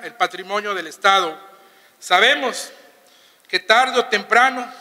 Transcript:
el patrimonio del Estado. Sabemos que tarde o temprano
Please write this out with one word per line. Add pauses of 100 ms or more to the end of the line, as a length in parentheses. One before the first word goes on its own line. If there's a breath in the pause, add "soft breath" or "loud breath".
el
patrimonio
del
Estado. (640 soft breath)
Sabemos (760 soft breath)
que
tarde
o
temprano